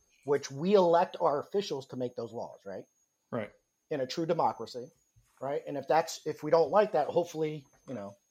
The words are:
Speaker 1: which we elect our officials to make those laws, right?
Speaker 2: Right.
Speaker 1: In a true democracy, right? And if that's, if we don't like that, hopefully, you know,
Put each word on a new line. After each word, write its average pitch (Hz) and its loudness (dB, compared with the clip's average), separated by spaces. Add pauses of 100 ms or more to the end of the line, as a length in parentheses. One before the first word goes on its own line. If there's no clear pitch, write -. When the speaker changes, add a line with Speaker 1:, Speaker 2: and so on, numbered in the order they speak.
(260)
Speaker 1:
which 139 -2
we 170 2
elect 175 6
our 147 2
officials 165 -4
to - -14
make 123 -6
those 117 -8
laws, 110 -12
right? 98 -12 (480)
Speaker 2:
Right. 110 -6 (400)
Speaker 1:
In 151 -4
a - -2
true 165 -4
democracy, 123 0 (480)
right? 143 -4
And 147 -8
if 127 -6
that's, 165 2
if 147 -6
we 151 -4
don't 165 4
like 202 4
that, 147 2
hopefully, 156 -2 (220)
you 131 -10
know, 101 -12 (180)